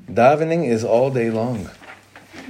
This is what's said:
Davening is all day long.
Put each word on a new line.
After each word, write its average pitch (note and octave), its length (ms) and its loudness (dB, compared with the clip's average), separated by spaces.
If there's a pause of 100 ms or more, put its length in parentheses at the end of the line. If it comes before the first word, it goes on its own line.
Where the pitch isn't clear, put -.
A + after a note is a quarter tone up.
Davening D3+ 580 2
is A2+ 160 0
all A#2 280 2
day A#2 200 -2
long. A2+ 380 -6 (800)